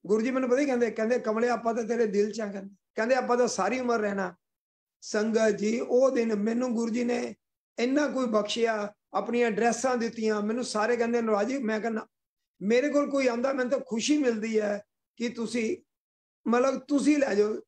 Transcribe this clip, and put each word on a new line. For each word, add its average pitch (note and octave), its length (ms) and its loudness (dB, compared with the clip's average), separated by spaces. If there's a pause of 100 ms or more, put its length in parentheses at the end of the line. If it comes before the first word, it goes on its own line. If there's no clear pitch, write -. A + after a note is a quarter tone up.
ਗੁਰੂ A3 160 2
ਜੀ B3+ 80 0
ਮੈਨੂੰ B3+ 200 -2
ਪਤਾ B3+ 100 2
ਹੀ D4 60 2
ਕਹਿੰਦੇ, A#3+ 240 0
ਕਹਿੰਦੇ, A#3 280 0
"ਕਮਲੇ, A3+ 300 0
ਆਪਾਂ A3+ 260 -2
ਤਾਂ A#3 100 -4
ਤੇਰੇ A#3 220 0
ਦਿਲ G#3 260 0
ਚ A3 80 -8
ਆ," G3+ 120 -6
ਕਹਿੰਦੇ, G3 220 -12 (200)
ਕਹਿੰਦੇ, A#3 200 0
"ਆਪਾਂ B3 220 0
ਤਾਂ A#3+ 120 2
ਸਾਰੀ G#3+ 320 -2
ਉਮਰ A#3+ 200 0
ਰਹਿਣਾ।" G3 340 -4 (680)
ਸੰਗਤ A3 500 0
ਜੀ, G#3 300 -2
ਉਹ B3+ 300 4
ਦਿਨ A3+ 240 0
ਮੈਨੂੰ A3+ 400 -2
ਗੁਰੂ A#3 180 -2
ਜੀ A#3+ 120 0
ਨੇ A#3+ 300 -4 (440)
ਇੰਨਾ C4+ 300 0
ਕੁਝ B3+ 180 -2
ਬਖਸ਼ਿਆ, G#3+ 680 -2 (200)
ਆਪਣੀਆਂ A#3 360 0
ਡਰੈਸਾਂ A#3 460 0
ਦਿੱਤੀਆਂ। A3 460 -2
ਮੈਨੂੰ A3+ 220 -2
ਸਾਰੇ A3 320 0
ਕਹਿੰਦੇ, A#3 260 0
"ਨਵਾਜ G#3+ 260 2
ਜੀ," C4+ 100 -4
ਮੈਂ A3 220 -2
ਕਹਿੰਦਾ, A3 260 -6 (560)
"ਮੇਰੇ A#3+ 260 2
ਕੋਲ C#4+ 220 2
ਕੋਈ C#4 160 2
ਆਉਂਦਾ, B3 260 0
ਮੈਨੂੰ B3+ 180 -2
ਤਾਂ C4 100 0
ਖੁਸ਼ੀ A#3 380 0
ਮਿਲਦੀ A3+ 420 0
ਹੈ G#3 240 -4 (320)
ਕਿ A#3 120 -4
ਤੁਸੀਂ, A#3 480 -4 (720)
ਮਤਲਬ, B3 300 2
ਤੁਸੀਂ C#4+ 400 2
ਲੈ G#3+ 160 2
ਜਾਓ।" G#3 220 2 (120)